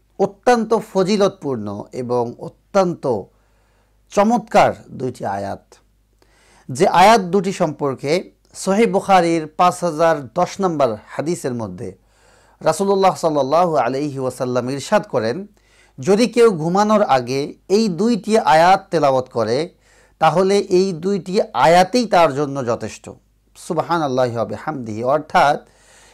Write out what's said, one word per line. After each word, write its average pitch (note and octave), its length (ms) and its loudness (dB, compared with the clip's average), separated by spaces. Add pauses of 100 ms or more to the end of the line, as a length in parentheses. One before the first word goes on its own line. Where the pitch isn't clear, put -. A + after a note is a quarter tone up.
(180)
অত্যন্ত A3 600 0 (140)
ফজিলতপূর্ণ D3+ 1000 -2
এবং B2 460 -4
অত্যন্ত D3+ 840 -4 (880)
চমৎকার G3+ 640 2 (180)
দুইটি B2+ 340 -10
আয়াত। G2 500 -8 (920)
যে C#3+ 200 0
আয়াত A#3 320 6
দুটি F#3 320 -2
সম্পর্কে D3+ 800 -4 (240)
সহিহ G3 380 0
বুখারীর E3+ 540 2
পাঁচ F3 380 -2
হাজার D#3 500 0
দশ F3 260 -4
নম্বর C#3+ 360 0 (100)
হাদিসের C#3+ 480 -6
মধ্যে G2 420 -10 (680)
রাসূলুল্লাহ F#3+ 520 0
সাল্লাল্লাহু D#3 640 0
আলাইহি C3+ 420 -2
ওয়াসাল্লাম B2+ 520 -4
ইরশাদ C#3+ 320 -2
করেন, C3 440 -4 (540)
"যদি G3 260 2
কেউ A#3 240 4
ঘুমানোর G3 520 0
আগে C3 520 -2 (140)
এই G#3+ 200 2
দুইটি G#3 500 0
আয়াত F3 520 4
তেলাওয়াত C#3 380 2
করে, A#2+ 460 -2 (440)
তাহলে F#3 400 2
এই G3 340 0
দুইটি F3+ 480 -4 (140)
আয়াতেই F3+ 520 4
তার E3+ 280 2
জন্য C#3 320 -4
যথেষ্ট।" A2+ 440 -6 (460)
সুবহানাল্লাহি C#3 800 -2
ওয়া A2+ 100 -4
বিহামদিহি। A2 580 -8
অর্থাৎ D3 640 0 (480)